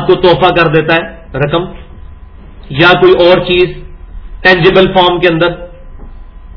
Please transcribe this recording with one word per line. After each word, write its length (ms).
کو 80
تحفہ 400
کر 120
دیتا 280
ہے، 60
رقم 260
یا 240
کوئی 200
اور 180
چیز 200
ٹینجیبل 500
فارم 280
کے 80
اندر، 220